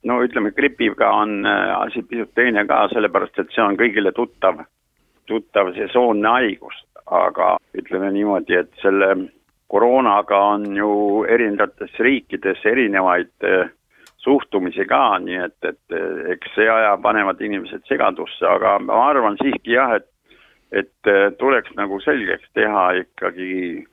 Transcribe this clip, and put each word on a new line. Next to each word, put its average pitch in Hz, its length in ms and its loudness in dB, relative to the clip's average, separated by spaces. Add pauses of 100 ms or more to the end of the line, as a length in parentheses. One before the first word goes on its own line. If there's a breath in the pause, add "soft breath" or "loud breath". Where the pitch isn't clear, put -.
No 123 240 -2
ütleme, 117 260 -2
gripiga 113 600 0
on, 104 320 -2
äh, 98 320 0
asi 101 240 -4
pisut 117 320 -8
teine 113 320 2
ka, 113 240 2
sellepärast 98 480 -2
et - 160 -6
see 117 80 0
on 101 160 2
kõigile 104 400 2
tuttav, - 400 -2 (720)
tuttav 101 460 -2
sesoonne 107 520 0
haigus. 120 460 0 (320)
Aga 90 520 2 (200)
ütleme 95 340 -4
niimoodi, 101 460 0
et - 140 -2 (100)
selle 98 300 2 (580)
koroonaga 104 680 2 (160)
on 101 200 -6
ju 104 540 0
erinevates 104 680 0
riikides 113 680 -2
erinevaid, 98 640 2 (160)
äh, 92 240 2 (480 soft breath)
suhtumisi 95 720 -2
ka, 120 300 2
nii 90 180 -8
et, 87 220 -8 (100)
et, - 240 -12
äh, 87 400 -6
eks - 220 -10
see 107 100 4
ajab 110 380 4
vanemad 104 380 0
inimesed 95 440 -8
segadusse, 98 560 -2
aga 92 380 2
ma 110 320 2
arvan 113 260 0
siiski 123 400 -2
jah, 127 240 2
et, - 80 -20 (640 soft breath)
et, 101 340 -4
äh, 101 320 4
tuleks 127 400 -2
nagu 98 240 -6
selgeks 104 560 -4
teha 104 320 2 (140)
ikkagi 90 880 -8